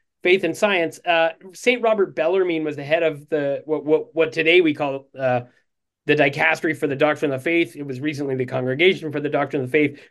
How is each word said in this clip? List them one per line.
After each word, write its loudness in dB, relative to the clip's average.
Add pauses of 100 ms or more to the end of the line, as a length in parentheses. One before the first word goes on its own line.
(220)
faith 4
and -2
science. 0
Uh, 2 (200)
Saint -6
Robert 0
Bellarmine 0
was -6
the -10
head 0
of -2
the, -2
what, -4
what, 0
what 2
today 4
we 2
call, -6 (100)
uh, 0 (640)
the 4
Dicastery 2
for -2
the -4
Doctrine 0
of -6
the -10
Faith. 0
It -12
was -8
recently -6
the -4
Congregation 0
for -4
the -4
Doctrine -2
of -8
the -4
Faith. 0 (100)